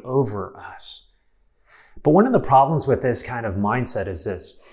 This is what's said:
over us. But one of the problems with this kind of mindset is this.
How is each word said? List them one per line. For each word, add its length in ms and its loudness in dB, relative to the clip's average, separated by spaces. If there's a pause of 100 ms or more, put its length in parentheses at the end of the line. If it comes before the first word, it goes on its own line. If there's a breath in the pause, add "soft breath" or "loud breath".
over 500 -2
us. 540 -14 (960 soft breath)
But 80 4
one 160 6
of 60 0
the 60 4
problems 480 4
with 140 2
this 220 0
kind 220 -8
of 100 -4
mindset 520 -2
is 160 -6
this. 300 -8 (200 loud breath)